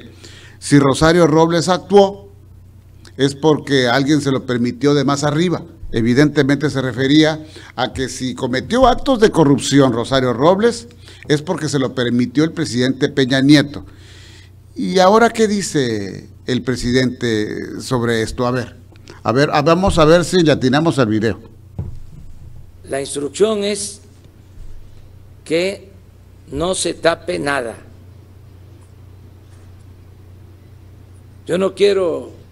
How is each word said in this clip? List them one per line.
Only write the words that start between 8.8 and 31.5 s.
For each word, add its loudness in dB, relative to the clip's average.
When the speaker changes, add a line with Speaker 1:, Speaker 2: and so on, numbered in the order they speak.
Speaker 1:
actos 0
de 4
corrupción 4
Rosario 0
Robles, 0
es 0
porque -6
se -2
lo -2
permitió 0
el -4
presidente -2
Peña 0
Nieto. 2
¿Y -2
ahora 6
qué 0
dice -4
el -2
presidente -2
sobre -2
esto? -4
A 0
ver, -6
a -2
ver, 2
a, 2
vamos 2
a 6
ver 6
si 0
le 4
atinamos 2
al 2
video. -2
Speaker 2:
La -4
instrucción -2
es -6
que -4
no -4
se -6
tape -2
nada. -6
Yo -4